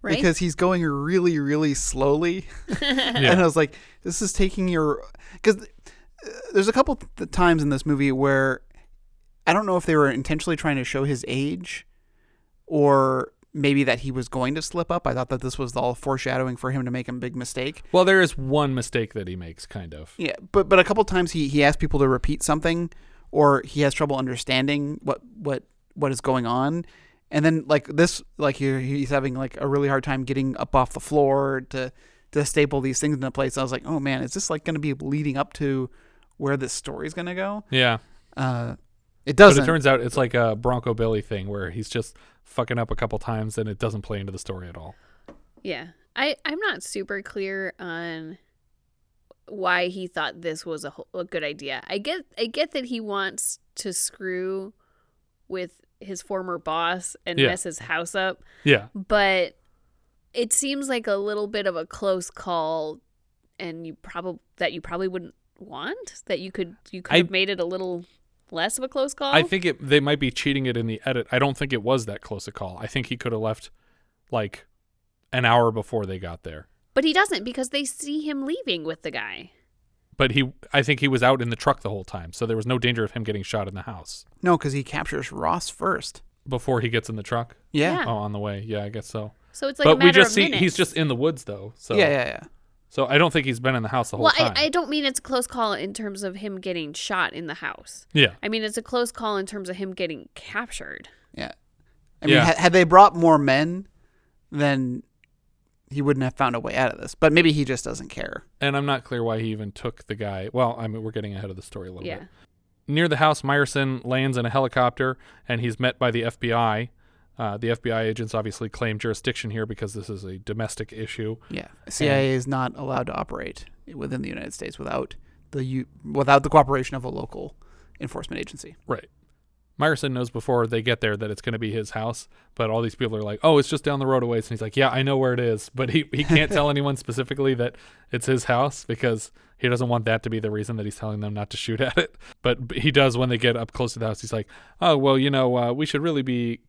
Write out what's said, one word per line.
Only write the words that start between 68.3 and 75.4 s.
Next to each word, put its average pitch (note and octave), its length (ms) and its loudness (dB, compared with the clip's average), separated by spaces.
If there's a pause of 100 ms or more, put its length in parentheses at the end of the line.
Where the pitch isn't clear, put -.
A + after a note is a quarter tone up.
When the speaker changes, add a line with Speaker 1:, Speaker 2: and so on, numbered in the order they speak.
Speaker 1:
less F3+ 260 -2
of B3+ 60 -4
a C4 40 -8
close C4+ 260 -4
call. C#4 200 -2
Speaker 3:
I D#3+ 80 6
think F3+ 220 -2
it, D#3+ 120 0 (100)
they C#3+ 140 6
might C#3+ 200 0
be C3 100 0
cheating C#3 360 -2
it A#2+ 100 -2
in A#2 100 -2
the A2 180 -4
edit. B2 280 -2
I B2+ 80 2
don't C#3 160 2
think C#3 160 -4
it A#2 100 0
was A#2+ 240 2
that G2+ 140 -10
close - 260 -10
a G#2 60 -12
call. F#2 280 -10
I A2 60 -8
think - 200 -4
he B2 100 -6
could A#2+ 160 -6
have A2 80 -2
left, A2 300 -4 (600)
like, G#2+ 360 -4 (640)
an B2+ 120 0